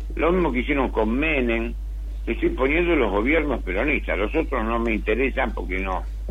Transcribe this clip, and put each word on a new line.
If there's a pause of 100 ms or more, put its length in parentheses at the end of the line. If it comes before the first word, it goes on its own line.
(160)
lo
mismo
que
hicieron
con
Menem. (540)
Estoy
poniendo
los
gobiernos
peronistas,
los
otros
no
me
interesan
porque
no, (280)